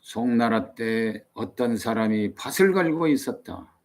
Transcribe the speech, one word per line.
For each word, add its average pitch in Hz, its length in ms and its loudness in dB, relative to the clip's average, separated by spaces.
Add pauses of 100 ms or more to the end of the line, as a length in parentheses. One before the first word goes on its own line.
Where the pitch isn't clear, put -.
송나라 117 720 0
때 113 500 -2 (100)
어떤 117 420 -2
사람이 110 580 0
밭을 190 380 2
갈고 165 360 2
있었다. - 640 -4 (120)